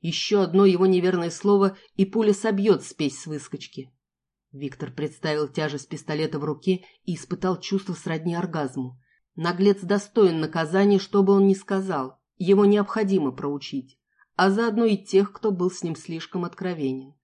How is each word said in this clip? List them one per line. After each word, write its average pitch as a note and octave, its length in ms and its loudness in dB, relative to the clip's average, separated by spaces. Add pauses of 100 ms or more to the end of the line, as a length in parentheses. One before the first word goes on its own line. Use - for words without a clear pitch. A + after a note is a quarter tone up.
Ещё G3 400 -2
одно F#3 260 4
его F#3 180 4
неверное F3+ 460 2
слово, G3 480 2 (160)
и G3 100 4
пуля G#3 300 2
собьёт G3+ 480 2
спесь - 380 -6
с - 60 -16
выскочки. C#3 680 -14 (600)
Виктор C#3 380 -12
представил D3+ 560 -4
тяжесть D3 400 -6
пистолета D#3 500 -6
в C#3+ 60 -6
руке F3+ 400 -2 (200)
и F3 120 -6
испытал F3+ 440 -4
чувство F#3+ 340 -6
сродни E3 420 -6
оргазму. D#3+ 640 -6 (340)
Наглец F3+ 460 2
достоин F#3+ 600 2
наказания, E3+ 600 2
что G3+ 240 2
бы G3 80 4
он G3 160 6
ни F#3+ 60 4
сказал, F#3+ 680 -6 (160)
его G3 280 4
необходимо G3+ 680 2
проучить, C#3+ 680 -10 (380)
а F#3+ 140 2
заодно A3+ 340 0
и G#3+ 120 2
тех, G3 360 2
кто - 180 -4
был F3+ 220 -2
с - 100 -14
ним E3 140 -6
слишком E3+ 480 -10
откровенен. D3 800 -8